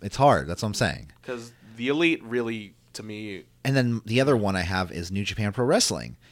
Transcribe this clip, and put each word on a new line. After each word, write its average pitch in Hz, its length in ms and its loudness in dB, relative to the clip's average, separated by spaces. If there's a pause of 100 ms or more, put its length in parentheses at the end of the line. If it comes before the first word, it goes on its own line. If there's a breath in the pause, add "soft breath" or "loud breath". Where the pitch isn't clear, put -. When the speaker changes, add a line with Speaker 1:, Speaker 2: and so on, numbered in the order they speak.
Speaker 1:
It's 98 140 -8
hard. 113 320 6
That's 85 160 -4
what 110 60 0
I'm 104 40 -6
saying. 67 380 -2 (100)
Speaker 2:
'Cause 120 300 -10 (240)
the 120 140 -4
Elite 165 340 2
really, 113 500 -4 (200)
to 107 100 -12
me 107 400 -10 (200)
Speaker 1:
And 135 120 2
then 120 300 2
the 113 160 2
other 135 160 6
one 101 180 2
I 92 60 0
have 92 300 0
is 85 200 -6
New 98 140 -2
Japan 104 260 -2
Pro 123 140 0
Wrestling. 80 500 0 (160 soft breath)